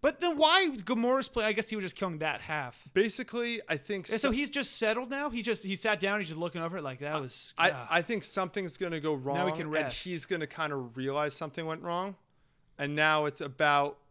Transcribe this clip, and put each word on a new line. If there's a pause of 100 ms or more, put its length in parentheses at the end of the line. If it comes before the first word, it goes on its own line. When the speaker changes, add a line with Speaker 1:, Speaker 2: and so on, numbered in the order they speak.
Speaker 1:
But
then
why (100)
Gamora's
play?
I
guess
he
was
just
killing
that
half.
Speaker 2:
Basically,
I
think
Speaker 1:
Yeah,
so
Speaker 2:
so-
Speaker 1:
he's
just
settled
now?
He
just,
he
sat
down,
he's
just
looking
over
it
like,
"That
was,
Speaker 2:
I,
Speaker 1:
ah."
Speaker 2:
I
think
something's
gonna
go
wrong,
Speaker 1:
Now
we
can
Speaker 2:
and
Speaker 1:
rest.
Speaker 2:
he's
gonna
kinda
realize
something
went
wrong, (640)
and
now
it's
about (120)